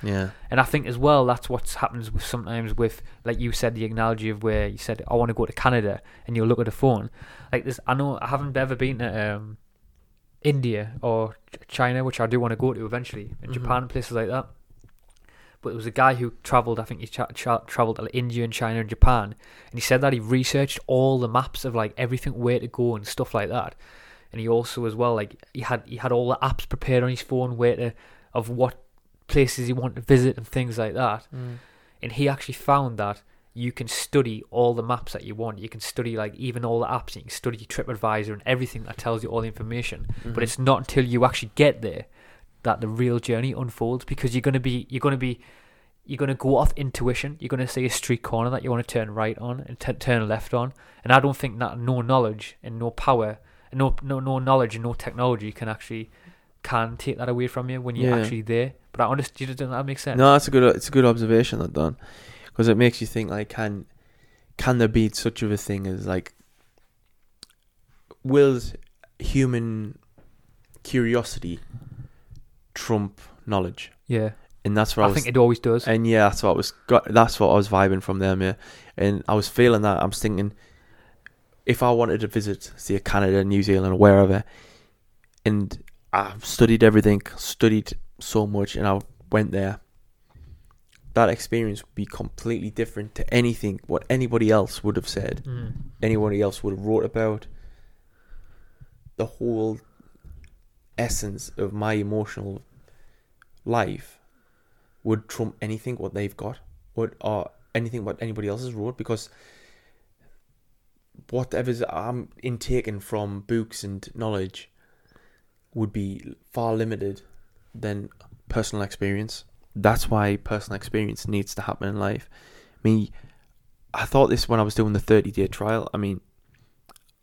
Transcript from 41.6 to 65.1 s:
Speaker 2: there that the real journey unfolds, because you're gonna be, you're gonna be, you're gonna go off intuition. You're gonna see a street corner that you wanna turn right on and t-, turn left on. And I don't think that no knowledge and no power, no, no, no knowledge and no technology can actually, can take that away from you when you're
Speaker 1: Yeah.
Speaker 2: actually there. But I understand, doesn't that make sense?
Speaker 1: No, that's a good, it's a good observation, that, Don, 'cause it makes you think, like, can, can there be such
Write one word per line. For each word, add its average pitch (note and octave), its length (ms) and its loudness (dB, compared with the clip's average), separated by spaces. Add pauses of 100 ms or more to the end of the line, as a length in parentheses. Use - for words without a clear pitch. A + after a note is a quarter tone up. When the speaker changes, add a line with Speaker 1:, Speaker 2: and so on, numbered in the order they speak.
Speaker 2:
there G#2 240 -8 (580)
that A2+ 180 0
the A2+ 80 -2
real A#2+ 300 2
journey A#2+ 340 -2
unfolds, B2 500 -4
because B2+ 320 -2
you're B2+ 60 0
gonna C3+ 180 2
be, B2 300 -2
you're C3 100 -6
gonna C#3 160 2
be, B2+ 240 -4 (640)
you're C#3 140 -10
gonna C3+ 180 -2
go C3 220 2
off - 180 6
intuition. C3+ 640 -4
You're - 80 -8
gonna B2+ 200 -4
see B2+ 180 -2
a B2+ 40 -2
street - 340 -2
corner A2+ 260 -2
that B2+ 140 -4
you B2+ 80 -4
wanna A#2+ 120 0
turn A2 280 -4
right A2 260 -2
on B2 240 -8
and - 180 -14
t-, - 140 -4
turn A#2 340 0
left G#2+ 260 -2
on. B2+ 200 -2 (300)
And A#2+ 100 2
I C3 80 10
don't C#3 160 0
think A#2 220 -6
that A#2+ 200 -4
no B2 220 0
knowledge A2+ 640 0
and A2+ 160 -12
no A#2 100 -4
power, A2+ 480 0 (340)
no, C3 300 2
no, C3+ 180 -4
no C3+ 200 -2
knowledge B2+ 360 4
and A2+ 80 -6
no A#2+ 100 -4
technology A#2 580 -2
can A2 180 -10
actually, A2 400 -10 (540)
can A#2 340 -2
take - 220 -6
that B2 100 -4
away B2 180 0
from B2+ 220 -6
you B2+ 120 -6
when B2 140 -6
you're B2+ 200 2
Speaker 1:
Yeah. A#2 80 2
Speaker 2:
actually A2 180 -4
there. A#2 320 0 (180)
But - 140 0
I A2 60 2
understand, C3+ 440 -4
doesn't C3 160 -6
that C3 140 -4
make C3+ 140 -6
sense? C3 180 -4
Speaker 1:
No, C3+ 160 10
that's C#3+ 140 6
a - 40 -4
good, C3 120 8 (120)
it's - 120 -6
a - 40 -12
good C3+ 140 8
observation, A#2 540 4
that, - 140 -4
Don, D2+ 240 0 (580)
'cause A2+ 120 2
it A2 100 6
makes A#2+ 220 6
you A2+ 60 -6
think, A2 240 -4
like, G#2 200 -6
can, G#2 360 -6 (720)
can B2+ 220 2
there A#2 80 6
be A2 220 2
such - 340 -4